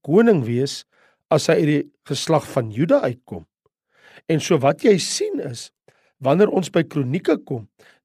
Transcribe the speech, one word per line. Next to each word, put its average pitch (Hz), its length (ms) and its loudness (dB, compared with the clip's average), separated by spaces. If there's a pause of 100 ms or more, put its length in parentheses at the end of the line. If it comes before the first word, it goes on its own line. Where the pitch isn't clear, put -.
koning 185 420 4
wees 120 400 -4 (460)
as - 180 0
hy 165 60 4
uit 151 160 2
die 147 140 0 (200)
geslag 151 420 -2
van 117 240 -4
Juda 165 300 0
uitkom. 107 460 -8 (800)
En 160 120 0
so 170 180 2
wat 135 260 0
jy 208 140 6
sien 392 420 -6
is, - 320 -12 (520)
wanneer 170 280 2
ons 185 200 -2
by 170 140 2
Kronieke 151 580 -2
kom, 117 220 -10 (380)